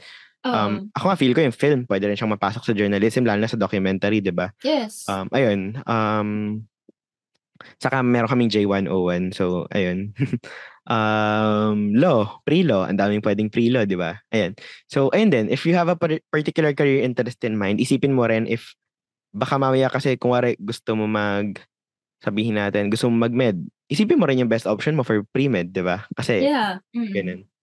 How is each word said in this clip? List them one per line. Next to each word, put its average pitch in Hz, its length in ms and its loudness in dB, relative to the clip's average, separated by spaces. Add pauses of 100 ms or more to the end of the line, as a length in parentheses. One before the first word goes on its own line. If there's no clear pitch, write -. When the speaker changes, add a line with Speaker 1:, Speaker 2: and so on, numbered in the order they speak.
(420)
Speaker 1:
Um, 107 440 -2
Speaker 2:
Oo. - 80 -16
Speaker 1:
ako - 120 -4
nga, 185 120 2
feel 127 160 4
ko 156 80 4
yung 135 120 2
film, 143 320 2
pwede 98 200 -2
rin 101 80 0
siyang 107 180 -2
mapasok 104 300 -2
sa 117 120 -2
journalism, 104 520 2
lalo 104 140 2
na 113 100 0
sa 117 80 -4
documentary, 98 640 0
di 98 100 0
ba? 90 320 -4
Speaker 2:
Yes. 262 440 -4
Speaker 1:
Um, 95 260 -4
ayun, 104 540 0
um, 107 440 0 (1500)
saka 131 240 -2
meron 123 260 2
kaming 120 240 2
J 104 140 2
one 98 200 0
oh 90 240 0
one, 90 220 -2
so, 90 380 -2
ayun. 95 480 -4
<laughs> 123 40 -4 (640)
Um, 107 1120 0
law, 123 480 2
pre-law, 147 420 2
ang 98 140 -2
daming 104 240 0
pwedeng 107 260 0
pre-law, 117 380 2
di 98 80 -2
ba? 87 240 -4 (100)
Ayun. 104 300 -2 (280)
So, 139 280 0
ayun 214 160 4
din, 120 180 2
if 139 160 -2
you 170 140 2
have 170 100 2
a 175 80 2
par-, 160 320 -2
particular 156 460 0
career 139 320 2
interest 120 400 -2
in 110 80 -2
mind, 104 240 0
isipin 131 340 2
mo 123 140 2
rin 113 240 0
if, - 240 -6 (560)
baka - 260 -4
mamaya 131 320 2
kasi, 127 300 -2
kung 123 160 0
wari, 123 240 0
gusto 110 400 -6
mo 107 80 0
mag, 104 480 -2 (640)
sabihin 110 380 -2
natin, 101 320 0
gusto 113 180 0
mo 117 140 2
mag-med, 117 400 0 (260)
isipin 214 300 2
mo 196 80 4
rin 131 160 2
yung 120 80 2
best 113 160 0
option 107 320 0
mo 131 80 0
for 107 240 0
pre-med, 120 400 0
di 92 160 -4
ba? 90 260 -4
Kasi, - 300 -2
Speaker 2:
Yeah. 226 400 0 (100)
Mm. 233 220 -6
Speaker 1:
ganun. 185 280 -4 (220)